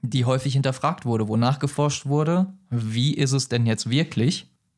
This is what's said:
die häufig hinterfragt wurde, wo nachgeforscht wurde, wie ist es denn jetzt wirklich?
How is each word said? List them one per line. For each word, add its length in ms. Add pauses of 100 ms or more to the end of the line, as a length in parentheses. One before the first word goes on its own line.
die 240
häufig 280
hinterfragt 520
wurde, 220
wo 100
nachgeforscht 680
wurde, 420 (220)
wie 440
ist 180
es 160
denn 180
jetzt 240
wirklich? 600 (280)